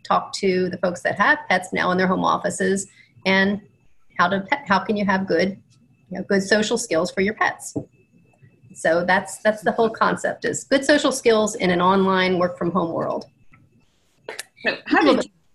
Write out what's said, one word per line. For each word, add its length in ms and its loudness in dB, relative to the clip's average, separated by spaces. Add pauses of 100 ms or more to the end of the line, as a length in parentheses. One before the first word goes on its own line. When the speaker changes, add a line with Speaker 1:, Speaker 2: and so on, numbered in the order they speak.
Speaker 1:
talk 320 -2
to 340 0
the 100 -8
folks 240 -4
that 140 -2
have 220 2 (100)
pets 240 0
now 200 0
in 40 0
their 120 2
home 160 0
offices 640 -2 (360)
and 360 2 (580)
how 80 4
to 140 -2
pet, 260 -4
how 140 2
can 160 -4
you 80 -2
have 240 -2
good, 220 0 (600)
you 80 -10
know, 60 -8
good 180 0
social 340 0
skills 360 -2
for 80 -4
your 140 0
pets. 420 -4 (1000)
So 300 0
that's, 340 0
that's 240 -2
the 80 2
whole 200 0
concept, 540 -2
is 200 -4
good 200 2
social 280 2
skills 420 2
in 160 0
an 100 2
online 580 2
work 200 -2
from 140 -2
home 200 -2
world. 340 -6 (1400)
Speaker 2:
So 120 0 (100)
how 160 4
did 220 4 (300)